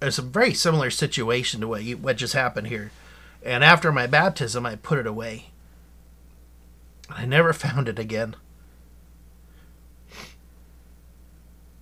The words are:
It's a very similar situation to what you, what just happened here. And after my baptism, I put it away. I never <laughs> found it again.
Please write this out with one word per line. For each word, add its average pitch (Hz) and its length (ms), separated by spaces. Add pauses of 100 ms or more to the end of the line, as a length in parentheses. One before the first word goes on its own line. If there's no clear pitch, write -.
It's 139 180
a - 20
very 175 320
similar 151 380
situation 123 720
to 110 60
what 107 160
you, 120 140
what 120 200
just 120 160
happened 120 340
here. 107 240 (500)
And 123 220
after 165 280
my 127 140
baptism, 127 600
I 113 100
put 143 240
it 113 80
away. 113 400 (1600)
I 117 160
never 160 280
<laughs> - 0
found 123 360
it 104 80
again. 110 380 (3500)